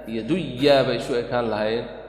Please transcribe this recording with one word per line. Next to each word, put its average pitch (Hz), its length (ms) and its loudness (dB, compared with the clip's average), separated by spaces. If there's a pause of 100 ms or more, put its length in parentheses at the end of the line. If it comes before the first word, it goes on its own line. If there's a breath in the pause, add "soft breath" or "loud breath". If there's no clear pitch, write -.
iyo 113 180 -6
duyaa 135 600 2
bay 123 120 0
isu 117 200 -4
ekaan 120 320 0
lahaayeen, 107 380 0 (220)